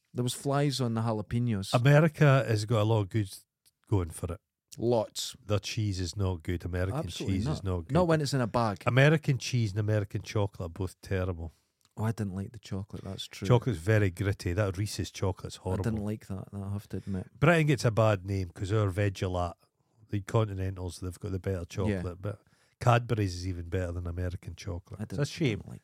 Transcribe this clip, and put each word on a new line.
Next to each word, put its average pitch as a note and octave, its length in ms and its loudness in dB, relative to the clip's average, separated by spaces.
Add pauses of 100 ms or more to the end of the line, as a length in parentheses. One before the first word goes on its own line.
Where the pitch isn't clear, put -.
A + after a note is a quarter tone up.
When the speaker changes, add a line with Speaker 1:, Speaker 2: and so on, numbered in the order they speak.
(140)
Speaker 1:
There B2 100 -2
was B2 120 -2
flies C#3 440 0
on A#2 140 0
the A2+ 80 0
jalapenos. A2+ 720 0
Speaker 2:
America C#3+ 760 6
has A2 180 0
got A2 160 4
a - 20 4
lot A2 180 4
of F#2+ 80 -4
good G#2 200 0 (600)
going F2 220 2
for E2+ 220 -6
it. E2+ 60 -10 (380)
Speaker 1:
Lots. A2+ 580 0 (100)
Speaker 2:
Their G#2 140 2
cheese G2+ 400 -2
is F2+ 160 -4
not F#2 280 -2
good. F2 200 -4
American F2+ 360 -2
Speaker 1:
Absolutely F#2+ 400 -4
Speaker 2:
cheese A2 80 -2
Speaker 1:
not. D#3 60 0
Speaker 2:
is - 100 -6
not F#2 220 -2
good. - 80 -12
Speaker 1:
Not F3 140 4
when D#3+ 140 2
it's C#3 120 -2
in C3 80 0
a A2+ 60 0
bag. A2 380 0
Speaker 2:
American C3+ 540 6
cheese A2+ 320 0
and G#2 80 -2
American G#2 420 0
chocolate G2 460 -2
are - 20 -8
both F2+ 320 -6
terrible. F2+ 500 -4 (460)
Speaker 1:
Oh, G#2+ 60 -4
I A2 80 2
didn't G2+ 240 -4
like G2 160 -6
the - 80 -18
chocolate, F#2+ 440 -10
that's F#2+ 240 -10
true. - 200 -6
Speaker 2:
Chocolate's A#2 340 4
very G#2 300 4
gritty. F#2 420 -2
That G2 240 0
Reese's - 320 -4
chocolate's - 560 -4
Speaker 1:
I F#2 120 -4
didn't F#2+ 60 -4
Speaker 2:
horrible. A2 220 -2
Speaker 1:
like - 220 -8
that, F#2+ 240 -10
that G2+ 100 -8
I F#2+ 100 -8
have G2+ 180 -8
to G2 80 -6
admit. F#2 300 -6 (120)
Speaker 2:
Britain D#3+ 260 4
gets C#3 200 2
a A2+ 60 4
bad G#2+ 320 4
name F#2+ 300 -4
'cause F#2+ 180 -6
our G#2 200 2
Vegemite, F2+ 640 -2 (560)
the G#2 100 -2
Continentals, F#2+ 800 -2
they've F2+ 200 -8
got F2+ 120 -8
the F#2+ 80 -2
better F#2+ 220 -4
Speaker 1:
Yeah. F2 40 -8
Speaker 2:
chocolate, F#2 560 -2
but G#2 180 -6 (400)
Cadbury's A#2 540 2
is F2+ 140 -8
even F2 220 -6
better F2+ 240 -2
than F2 120 -6
American F2 500 -6
chocolate. - 440 -10
Speaker 1:
I G#2+ 60 -8
Speaker 2:
It's - 80 -10
a - 20 -6
Speaker 1:
didn't, C#3+ 140 0
Speaker 2:
shame. A#2 280 -2
Speaker 1:
didn't - 120 -14
like - 140 -16